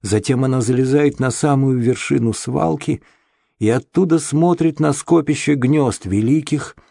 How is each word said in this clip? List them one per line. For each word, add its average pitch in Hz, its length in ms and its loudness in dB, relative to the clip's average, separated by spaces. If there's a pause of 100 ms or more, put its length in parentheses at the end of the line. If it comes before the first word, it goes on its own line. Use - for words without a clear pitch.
Затем 107 440 0
она 131 180 0
залезает 131 580 0
на 131 100 0
самую 135 480 0
вершину 120 540 0
свалки 151 680 -4 (560)
и 107 100 0
оттуда 131 500 0
смотрит 165 640 0
на 151 140 2
скопище 151 600 0
гнезд 131 520 0
великих, 127 680 -2 (140)